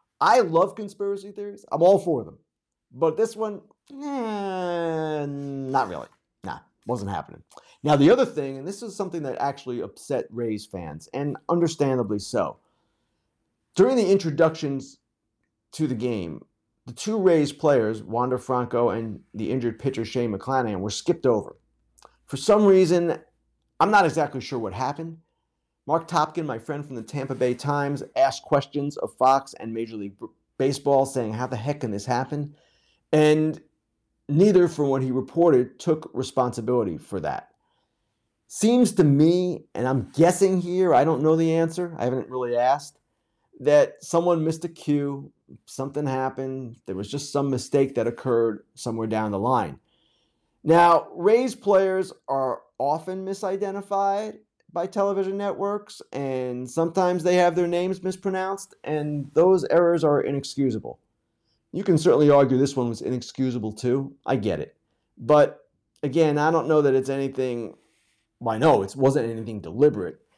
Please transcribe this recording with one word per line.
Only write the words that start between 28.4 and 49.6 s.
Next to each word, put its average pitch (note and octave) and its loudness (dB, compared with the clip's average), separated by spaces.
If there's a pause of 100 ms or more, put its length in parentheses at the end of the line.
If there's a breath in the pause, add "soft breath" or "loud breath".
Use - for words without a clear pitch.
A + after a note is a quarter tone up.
questions C#3+ -2
of - -8
Fox C3+ 2
and A2+ -12
Major A2+ -8
League G2+ -10
B-, F2+ -12 (300)
Baseball, C#3 2
saying, A#2 -4
"How B2 -6
the B2+ -6
heck C#3+ -6
can A#2 -4
this G2+ -8
happen?" C#3 -4 (580 soft breath)
And D3+ 4 (680)
neither, F3+ 6
from D3+ -2
what C3 0
he B2+ -2
reported, C3 2
took D#3+ -2
responsibility A#2+ -2
for F2+ -10
that. C#2+ -8 (960)
Seems A#3 2
to F3+ 4
me, D#3+ 2 (100)
and A#2+ -2
I'm C3 -2
guessing F3+ 4
here, F3+ 0
I C3 6
don't D3 0
know D#3 4
the E3 2
answer, E3 -2
I - -4
haven't B2 -4
really B2 -6
asked, C3 0 (640)
that D3 2
someone E3+ 2
missed D#3+ -2
a E3+ -6
cue, C#3+ -4 (340)
something C#3 -8
happened, C3 -6
there F#2 -8
was F#2+ -8
just - -8
some C#3+ 0
mistake C3+ 0
that A2+ -2
occurred A#2 0 (100)
somewhere A2+ -6
down G#2+ -2
the G2+ -4
line. G#2 -2 (880)